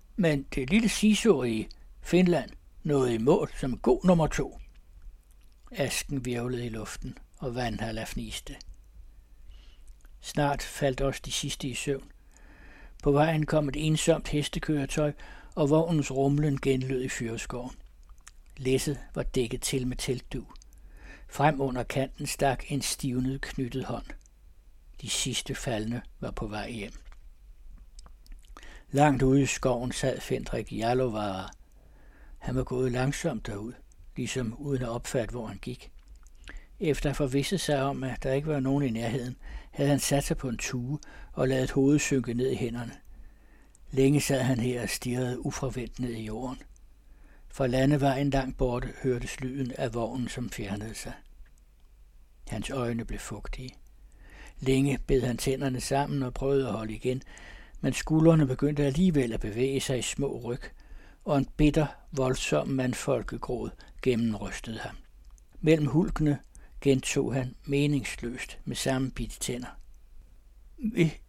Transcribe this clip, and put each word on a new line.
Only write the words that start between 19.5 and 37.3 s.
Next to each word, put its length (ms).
til 260
med 100
teltdug. 560
Frem 340
under 220
kanten 440
stak 400
en 140
stivnet, 600
knyttet 440
hånd. 200
De 80
sidste 460
faldne 460
var 120
på 160
vej 240
hjem. 220
Langt 320
ude 180
i 40
skoven 460
sad 280
Fendrik 520
Jalovara. 800
Han 180
var 80
gået 280
langsomt 560
derud, 260
ligesom 420
uden 240
at 80
opfatte, 420
hvor 160
han 100
gik. 340
Efter 300
at 80
have 100
forvisset 340